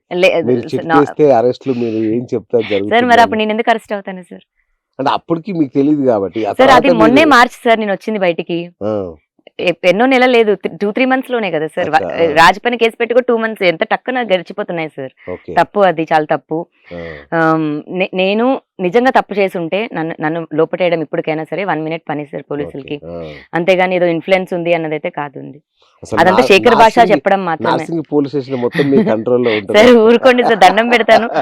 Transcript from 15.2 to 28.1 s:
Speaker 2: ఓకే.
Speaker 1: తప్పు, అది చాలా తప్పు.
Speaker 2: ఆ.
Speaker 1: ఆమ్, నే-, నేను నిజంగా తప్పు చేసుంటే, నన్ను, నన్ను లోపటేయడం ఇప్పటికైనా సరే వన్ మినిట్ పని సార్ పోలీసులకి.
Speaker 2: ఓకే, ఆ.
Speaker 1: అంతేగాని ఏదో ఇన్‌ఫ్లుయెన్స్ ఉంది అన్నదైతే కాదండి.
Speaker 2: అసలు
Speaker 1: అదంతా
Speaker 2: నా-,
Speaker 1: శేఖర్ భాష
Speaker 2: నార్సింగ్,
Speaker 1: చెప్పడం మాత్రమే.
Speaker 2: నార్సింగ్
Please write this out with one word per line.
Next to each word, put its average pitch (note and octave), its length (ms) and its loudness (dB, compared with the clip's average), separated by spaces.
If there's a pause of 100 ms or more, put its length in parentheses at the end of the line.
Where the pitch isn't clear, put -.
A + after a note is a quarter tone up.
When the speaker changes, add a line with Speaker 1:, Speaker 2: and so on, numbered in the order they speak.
Speaker 2:
ఓకే. F2+ 220 -12
Speaker 1:
తప్పు, F3 260 0
అది E3 340 2
చాలా D#3 120 2 (100)
తప్పు. D#3+ 300 -8 (280)
Speaker 2:
ఆ. E2 220 -14 (220)
Speaker 1:
ఆమ్, D#3+ 520 0
నే-, F#3 240 -4
నేను G#3+ 480 -2 (180)
నిజంగా A#3 320 0
తప్పు G#3 220 -2
చేసుంటే, F#3+ 600 -4
నన్ను, E3 280 -6
నన్ను D#3+ 320 -6
లోపటేయడం E3 480 -2
ఇప్పటికైనా D#3+ 420 -6
సరే D#3 200 -8
వన్ D#3 200 -4
మినిట్ D#3+ 260 -8
పని D3 160 -8
సార్ D3 260 -14
పోలీసులకి. C#3+ 440 -10
Speaker 2:
ఓకే, E3 340 -14
ఆ. - 40 -16 (200)
Speaker 1:
అంతేగాని F3+ 420 0
ఏదో F3+ 100 2
ఇన్‌ఫ్లుయెన్స్ F3+ 480 -2
ఉంది E3+ 200 -2
అన్నదైతే D#3 360 -4
కాదండి. C#3+ 520 -12 (420)
Speaker 2:
అసలు - 160 -2
Speaker 1:
అదంతా F#3 180 4
Speaker 2:
నా-, A#3 100 2
Speaker 1:
శేఖర్ G#3+ 260 4
భాష A#3 80 4
Speaker 2:
నార్సింగ్, A3+ 280 6
Speaker 1:
చెప్పడం G3 360 0
మాత్రమే. E3+ 260 -2
Speaker 2:
నార్సింగ్ D#3+ 320 -4 (100)